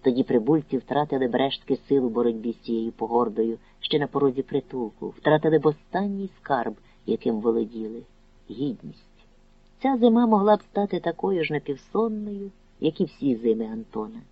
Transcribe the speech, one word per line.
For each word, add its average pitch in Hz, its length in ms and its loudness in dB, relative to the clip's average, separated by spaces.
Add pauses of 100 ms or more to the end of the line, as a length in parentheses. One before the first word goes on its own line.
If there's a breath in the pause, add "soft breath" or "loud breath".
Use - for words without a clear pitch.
Тоді 123 200 2
прибульці 135 560 2
втратили 139 500 -2
б 113 60 -2
рештки 135 440 -2 (100)
сил 135 180 2
у - 20 0
боротьбі 117 440 -2
з - 40 -8
цією 113 360 -4
погордою, 113 680 -2 (220 soft breath)
ще - 180 -2
на 143 80 0
порозі 135 360 0
притулку, 127 680 -6
втратили 156 500 2
б 147 80 2
останній 196 640 -4 (100)
скарб, 117 340 -2 (320 soft breath)
яким 113 340 -2
володіли, — 113 640 -2 (480)
гідність. 120 480 -8 (840)
Ця 269 140 0
зима 233 300 6
могла 208 300 6
б 202 60 -6
стати 202 380 -2
такою 170 440 -2
ж 151 80 -4
напівсонною, 202 1000 -4 (300)
як 160 200 0
і 190 40 4
всі 139 320 -2
зими 113 300 0
Антона. 110 640 -10